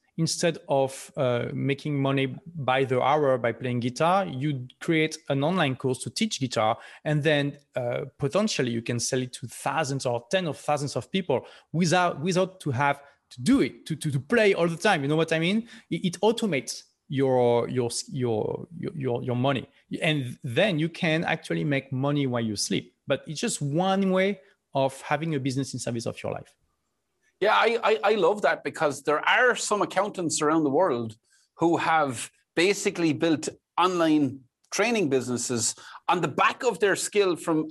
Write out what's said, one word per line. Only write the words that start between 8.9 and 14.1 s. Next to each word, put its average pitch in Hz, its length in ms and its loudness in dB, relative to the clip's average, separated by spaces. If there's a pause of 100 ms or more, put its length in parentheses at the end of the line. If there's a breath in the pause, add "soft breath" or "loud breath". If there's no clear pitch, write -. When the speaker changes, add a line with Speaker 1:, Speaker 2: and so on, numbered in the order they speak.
Speaker 1:
sell 131 200 -2
it 127 120 -6
to - 160 -12
thousands 139 580 -4
or 120 240 -2
tens 185 160 0
of 143 100 -4
thousands 147 380 -2
of - 160 -6
people 151 340 -2 (280 loud breath)
without, 175 480 2
without 185 400 -2
to 156 100 -4
have 143 300 0 (280 soft breath)
to - 140 -16
do 233 180 4
it, - 260 -2
to, 160 100 -6
to, 156 160 -6